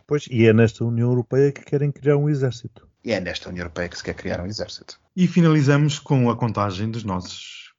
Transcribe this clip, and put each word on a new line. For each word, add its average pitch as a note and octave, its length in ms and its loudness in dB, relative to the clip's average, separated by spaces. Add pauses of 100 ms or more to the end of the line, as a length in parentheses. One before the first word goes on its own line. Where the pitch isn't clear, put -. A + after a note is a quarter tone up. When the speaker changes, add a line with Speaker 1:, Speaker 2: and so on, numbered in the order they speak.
Speaker 1:
Pois, D3 240 -4
e A2+ 160 4
é A2 80 8
nesta A2+ 320 4
União A#2 240 0
Europeia C3 420 2
que - 140 -14
querem C#3+ 260 -2
criar C#3+ 240 0
um D3 140 0
exército. C3 580 -4 (160)
Speaker 2:
E A#2 80 -4
é G2 80 0
nesta F2 300 -8
União F2+ 140 -8
Europeia F2 260 -6
que - 80 -18
se - 60 -14
quer F2 100 -6
criar F2+ 260 -6
um F2 60 -8
exército. - 540 -12 (160)
Speaker 3:
E F3+ 120 2
finalizamos D3+ 720 4
com B2+ 320 2
a A2+ 80 0
contagem G#2 540 -2
dos A2+ 120 -8
nossos - 760 -10